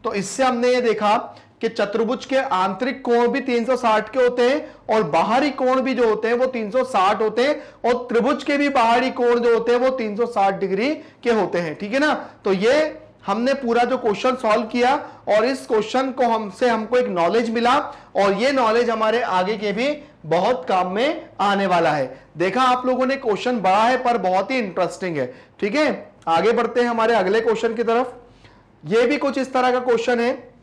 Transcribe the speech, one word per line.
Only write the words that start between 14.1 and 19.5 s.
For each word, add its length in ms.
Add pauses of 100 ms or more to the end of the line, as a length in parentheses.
सॉल्व 300
किया 280 (340)
और 160
इस 220
क्वेश्चन 460
को 120
हमसे, 440
हमको 280
एक 120
नॉलेज 420
मिला 280 (380)
और 160
ये 200
नॉलेज 380
हमारे 320
आगे 360